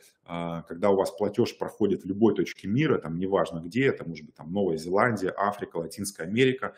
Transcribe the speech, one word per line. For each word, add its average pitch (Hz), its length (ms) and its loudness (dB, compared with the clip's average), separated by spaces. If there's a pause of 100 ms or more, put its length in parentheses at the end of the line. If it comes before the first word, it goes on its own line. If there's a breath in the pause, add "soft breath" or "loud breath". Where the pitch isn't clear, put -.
(240 soft breath)
а, 85 380 -6
когда 92 280 0
у 98 60 6
вас 92 160 2
платёж 104 440 0
проходит - 460 0
в - 60 -6
любой 101 260 4
точке - 320 -4
мира, 123 320 2
там, 80 220 -6
неважно 90 400 0
где, 87 260 0
это 107 180 0
может 80 220 -10
быть, - 80 -20
там, 76 180 -12
Новая 92 260 0
Зеландия, 92 580 2
Африка, 101 400 -2
Латинская 82 480 -6
Америка, 120 540 2